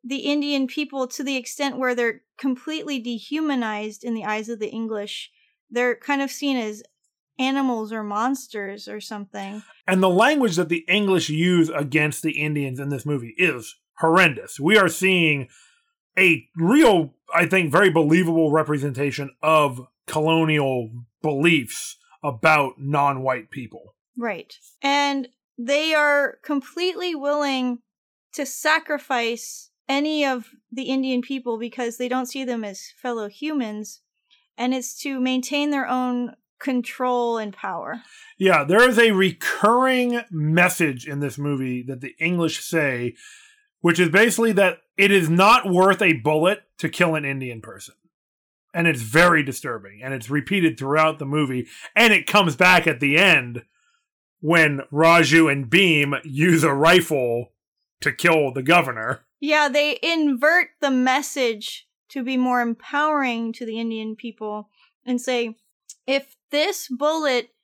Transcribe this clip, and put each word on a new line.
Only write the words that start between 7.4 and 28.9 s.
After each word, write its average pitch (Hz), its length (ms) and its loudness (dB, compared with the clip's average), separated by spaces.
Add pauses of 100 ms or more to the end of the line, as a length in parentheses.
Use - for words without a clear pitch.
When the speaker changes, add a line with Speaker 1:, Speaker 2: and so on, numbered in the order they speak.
Speaker 1:
or 220 120 -8
monsters 208 840 -6
or 208 120 -12
something. 202 600 -12 (240)
Speaker 2:
And 190 160 2
the 190 60 4
language 226 480 2
that 175 120 0
the 165 200 -4
English 190 400 0
use 165 420 2
against 151 520 -2
the 151 180 -4
Indians 143 380 -4
in 139 100 -8
this 139 160 -6
movie 123 320 -6
is 147 380 -2 (240)
horrendous. 160 600 2
We 180 160 4
are 190 120 6
seeing 165 600 0 (680)
a 175 380 2
real, 180 600 4 (200)
I 170 120 2
think, 170 260 0
very 190 180 6
believable 165 640 2
representation 143 880 -2
of 147 380 2 (260)
colonial 151 840 0 (300)
beliefs 147 760 0 (260)
about 143 560 2
non-white 139 720 -2
people. - 460 -16 (200)
Speaker 1:
Right. 233 380 -8 (280)
And 277 460 -2 (300)
they 294 360 0
are 285 500 0
completely 339 680 -4
willing 269 680 -2 (540)
to 285 120 -6
sacrifice 285 1200 -4 (180)